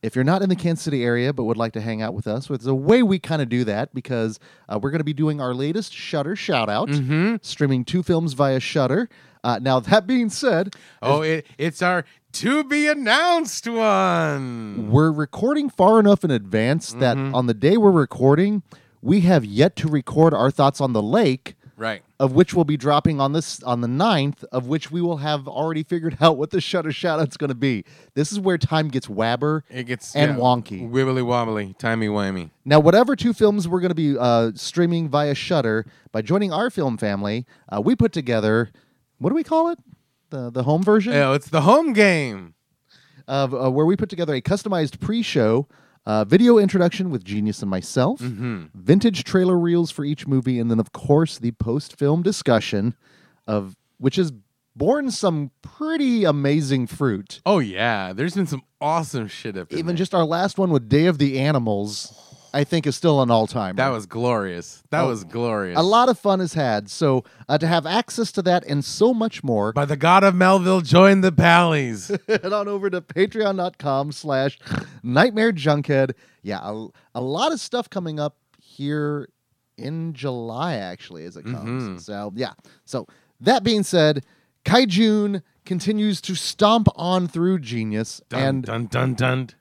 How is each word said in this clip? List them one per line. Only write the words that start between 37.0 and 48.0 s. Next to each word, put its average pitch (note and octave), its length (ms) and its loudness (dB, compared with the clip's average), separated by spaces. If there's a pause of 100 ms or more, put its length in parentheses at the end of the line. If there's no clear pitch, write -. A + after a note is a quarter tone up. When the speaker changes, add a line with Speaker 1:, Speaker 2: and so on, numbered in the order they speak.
Speaker 1:
uh, G2+ 100 -4
we G3+ 160 2
put A#3 160 2
together, A2+ 580 0 (480)
what D3+ 120 -2
do C4+ 40 0
we D#4+ 100 -2
call E4 260 0
it? E4+ 80 -8 (520)
The, B2+ 200 -10
the B2 140 -2
home D#3 180 2
version? G#3 320 4
Speaker 2:
Yeah, C#3 200 4
it's C#3+ 140 -4
the D#3 140 2
home C4 320 4
game. C#3 580 2 (760)
Speaker 1:
Of, C3+ 280 -2
uh, C3 160 0
where C#3+ 160 2
we F#3 100 4
put G#3 140 -4
together E3 240 -4
a C3 80 -2
customized F#3 580 -4
pre-show, C#3 680 0 (380)
uh, G#2+ 180 0
video A3 340 6
introduction F#3 520 0
with A2 140 -6
Genius G#2 380 -4
and G2+ 80 -4
myself, B2+ 500 -2